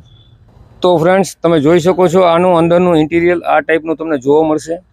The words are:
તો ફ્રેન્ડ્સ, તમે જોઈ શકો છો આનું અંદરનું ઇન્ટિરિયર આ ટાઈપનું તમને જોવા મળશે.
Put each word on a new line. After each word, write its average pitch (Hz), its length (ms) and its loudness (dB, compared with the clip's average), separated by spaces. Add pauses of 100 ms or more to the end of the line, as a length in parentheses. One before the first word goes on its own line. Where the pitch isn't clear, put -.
(800)
તો 180 160 2
ફ્રેન્ડ્સ, 180 460 -2
તમે 165 160 0
જોઈ 156 200 2
શકો 175 280 0
છો 185 140 0
આનું 175 360 2
અંદરનું 170 400 2
ઇન્ટિરિયર 170 440 0
આ 151 180 0
ટાઈપનું 156 360 -4
તમને 160 220 -6
જોવા 147 300 0
મળશે. 156 280 -4 (180)